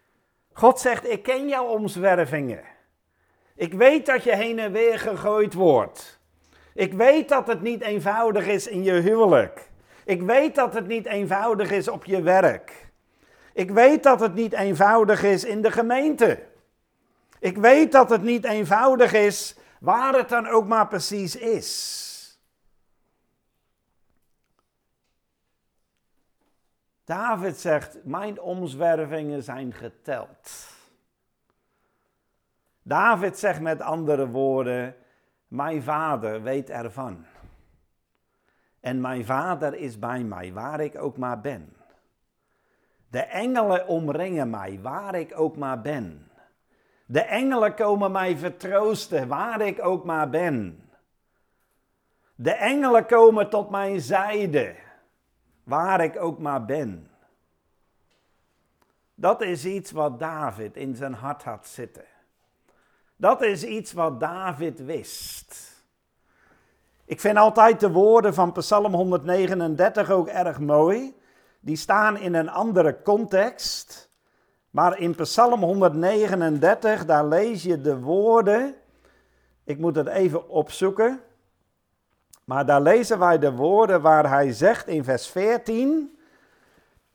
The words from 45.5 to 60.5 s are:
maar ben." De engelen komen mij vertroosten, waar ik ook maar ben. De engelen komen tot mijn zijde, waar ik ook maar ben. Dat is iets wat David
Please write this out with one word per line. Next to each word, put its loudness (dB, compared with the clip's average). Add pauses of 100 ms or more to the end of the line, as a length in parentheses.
maar -8
ben." -10 (760)
De -2
engelen 0
komen 0
mij -2
vertroosten, -2
waar -4
ik -4
ook -2
maar -4
ben. -4 (1500)
De -2
engelen 2
komen 6
tot -4
mijn -4
zijde, -2 (880)
waar 0
ik -4
ook -6
maar -6
ben. -8 (2000)
Dat 0
is -6
iets -8
wat -6
David -10